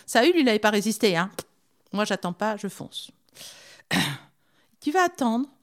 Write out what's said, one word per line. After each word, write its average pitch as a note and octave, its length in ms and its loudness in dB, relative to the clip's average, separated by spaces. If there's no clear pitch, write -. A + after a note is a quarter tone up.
Saül, C#4+ 300 4
il D4+ 100 4
n'avait G#3+ 140 2
pas G#3+ 100 2
résisté, G#3 480 2
hein. « F#3 140 -2
Moi, G#3 120 0
j'attends F3+ 280 -4
pas, G#3 240 -4
je G3 100 -8
fonce. » - 440 -14
<clears throat> - 40 -2
Tu D4 120 -4
vas F4+ 120 4
attendre C4 460 -2